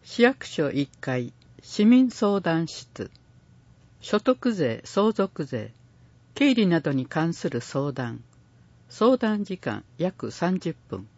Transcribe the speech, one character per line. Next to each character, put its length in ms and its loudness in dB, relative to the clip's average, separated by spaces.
市 200 -2
役 220 2
所 280 -2
一 180 -2
階、 320 -4
市 220 0
民 260 6
相 300 0
談 280 0
室。 420 -14
所 180 -2
得 360 0
税、 300 -2
相 280 0
続 320 -4
税、 300 -8
経 200 4
理 120 4
な 140 4
ど 120 -2
に 120 0
関 300 -2
す 160 -4
る 100 -2
相 320 -4
談。 300 -8
相 300 2
談 260 -2
時 140 -8
間 260 -6
約 320 -4
三 280 -2
十 160 -6
分。 180 -10